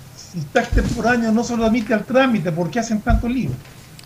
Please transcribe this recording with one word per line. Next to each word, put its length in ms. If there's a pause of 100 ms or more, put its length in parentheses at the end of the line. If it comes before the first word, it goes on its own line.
(320)
si 80
está 220
extemporáneo, 680
no 120
se 120
lo 100
admite 280
al 120
trámite. 460
¿Por 200
qué 80
hacen 220
tanto 260
lío? 240 (540)